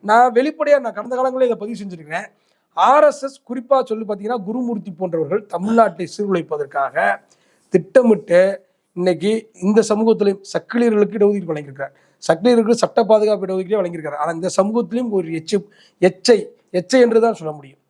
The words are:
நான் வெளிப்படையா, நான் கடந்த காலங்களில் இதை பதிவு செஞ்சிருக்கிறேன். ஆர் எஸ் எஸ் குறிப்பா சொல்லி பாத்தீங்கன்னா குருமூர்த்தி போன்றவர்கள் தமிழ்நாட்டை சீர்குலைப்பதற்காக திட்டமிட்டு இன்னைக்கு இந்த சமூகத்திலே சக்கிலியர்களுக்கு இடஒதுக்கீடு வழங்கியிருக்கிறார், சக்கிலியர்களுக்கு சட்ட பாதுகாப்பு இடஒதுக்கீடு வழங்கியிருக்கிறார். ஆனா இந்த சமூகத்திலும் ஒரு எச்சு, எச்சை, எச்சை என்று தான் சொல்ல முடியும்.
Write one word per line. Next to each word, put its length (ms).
நான் 300
வெளிப்படையா, 460
நான் 180
கடந்த 180
காலங்களில் 340
இதை 100
பதிவு 200
செஞ்சிருக்கிறேன். 480
ஆர் 300
எஸ் 160
எஸ் 220
குறிப்பா 380
சொல்லி 220
பாத்தீங்கன்னா 380
குருமூர்த்தி 500
போன்றவர்கள் 520
தமிழ்நாட்டை 600
சீர்குலைப்பதற்காக 880
திட்டமிட்டு 680
இன்னைக்கு 360
இந்த 260
சமூகத்திலே 440
சக்கிலியர்களுக்கு 680
இடஒதுக்கீடு 340
வழங்கியிருக்கிறார், 420
சக்கிலியர்களுக்கு 600
சட்ட 200
பாதுகாப்பு 440
இடஒதுக்கீடு 320
வழங்கியிருக்கிறார். 420
ஆனா 100
இந்த 180
சமூகத்திலும் 600
ஒரு 220
எச்சு, 240
எச்சை, 360
எச்சை 280
என்று 200
தான் 180
சொல்ல 140
முடியும். 360